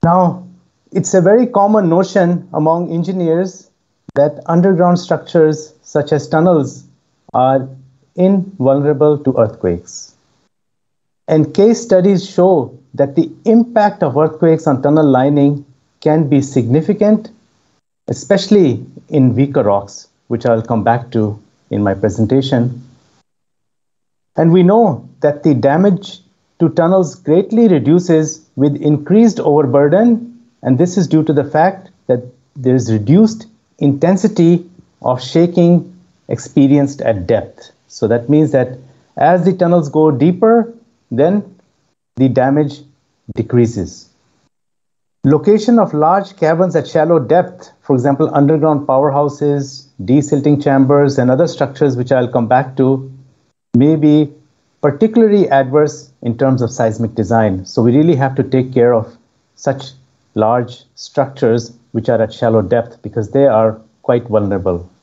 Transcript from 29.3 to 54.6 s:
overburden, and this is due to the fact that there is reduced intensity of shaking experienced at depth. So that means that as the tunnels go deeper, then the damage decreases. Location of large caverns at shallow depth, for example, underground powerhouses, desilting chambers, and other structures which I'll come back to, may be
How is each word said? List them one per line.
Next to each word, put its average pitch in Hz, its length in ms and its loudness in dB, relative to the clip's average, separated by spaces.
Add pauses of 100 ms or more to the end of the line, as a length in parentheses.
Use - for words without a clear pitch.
overburden, 147 1000 2 (240)
and 127 160 0
this 180 200 0
is 175 100 0
due 156 160 2
to 156 80 -2
the 139 140 0
fact 170 440 -2 (180)
that 123 140 0 (360)
there 127 180 0
is 110 160 -2
reduced 143 540 2 (320)
intensity 175 920 0 (340)
of 127 200 -4
shaking 175 760 0 (300)
experienced 139 720 0
at 98 260 -4
depth. - 460 -6 (160)
So - 220 -4
that 117 180 -2
means 151 240 2
that 127 260 -2 (380)
as 165 300 2
the 190 80 2
tunnels 175 340 0
go 156 240 2
deeper, 190 600 0 (380)
then 170 440 -2 (600)
the 131 100 2
damage 135 540 0 (560)
decreases. 110 720 -2 (1120)
Location 214 560 2
of 190 140 0
large 165 420 0
caverns 165 400 0
at 147 100 -2
shallow 160 340 0
depth, 160 600 -2
for - 160 -2
example, 139 400 0
underground 147 500 0
powerhouses, 143 1040 -2 (160)
desilting 143 580 0
chambers, 139 560 2
and 127 140 0
other 151 160 2
structures 135 480 -2
which 123 160 -4
I'll 123 160 0
come 120 220 -4
back 131 260 0
to, 135 340 -2 (680)
may 147 200 4
be 151 380 2 (480)